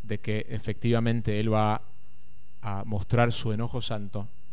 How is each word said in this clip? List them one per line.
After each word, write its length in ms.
de 160
que 300
efectivamente 920
Él 100
va 300
a 240
mostrar 480
su 180
enojo 300
santo 480